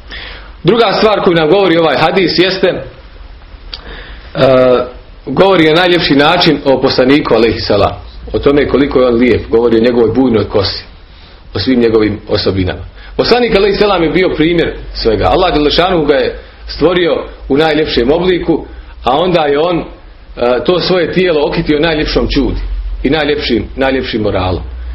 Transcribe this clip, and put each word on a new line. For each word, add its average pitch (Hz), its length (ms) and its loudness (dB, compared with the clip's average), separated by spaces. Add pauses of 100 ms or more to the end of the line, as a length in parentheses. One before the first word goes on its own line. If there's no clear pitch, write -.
(640)
Druga 208 280 2
stvar 196 280 2
koju 180 140 0
nam 160 140 2
govori 180 300 2
ovaj 156 220 2
hadis 170 380 0
jeste, 190 300 0
e, 131 140 -4 (2500)
govori 170 380 2
na 156 80 4
najljepši 175 420 2
način 151 500 2
o 131 160 2
poslaniku, 131 540 2
alejhi 110 260 2
selam. 98 360 0 (360)
O 107 60 -2
tome 139 300 2
koliko 135 320 2
je 127 60 4
on 123 80 2
lijep, 113 340 2
govori 113 280 2
o 113 80 4
njegovoj 120 300 2
bujnoj 117 340 2
kosi, - 360 -4 (720)
o 110 40 -4
svim 120 220 2
njegovim 110 480 2
osobinama. 92 520 -2 (360)
Poslanik, 226 400 2
alejhi 196 220 2
selam, 196 240 2
je 156 80 0
bio 175 260 2
primjer 160 400 0 (180)
svega. 107 300 0
Allah 170 300 2
dželle 147 160 2
šanuhu 165 360 0
ga 147 80 0
je 127 240 -2 (280)
stvorio 165 580 0 (240)
u 135 80 0
najljepšem 151 560 0
obliku, 175 540 0 (380)
a 123 120 2
onda 170 240 2
je 143 180 0
on, 170 200 0
e, - 60 -6 (800)
to 180 160 0
svoje 175 320 0
tijelo 165 360 0
okitio 151 320 -2
najljepšom 151 480 -2
čudi 110 320 -2 (420)
i 127 80 0
najljepšim, 143 540 -2 (120)
najljepšim 127 460 -2
moralom. 92 400 -2 (320)